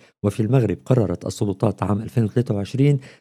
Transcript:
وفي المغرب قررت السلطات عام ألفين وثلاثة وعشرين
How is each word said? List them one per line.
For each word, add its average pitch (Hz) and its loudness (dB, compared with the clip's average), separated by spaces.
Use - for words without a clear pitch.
وفي 104 0
المغرب 110 2
قررت 95 0
السلطات 101 -2
عام 101 0
ألفين 113 -2
وثلاثة 117 0
وعشرين 131 0